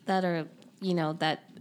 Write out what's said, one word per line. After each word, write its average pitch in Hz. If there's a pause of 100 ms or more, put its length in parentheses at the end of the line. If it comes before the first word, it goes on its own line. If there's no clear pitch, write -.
that 190
are, 170 (320)
you 185
know, 156
that 156 (120)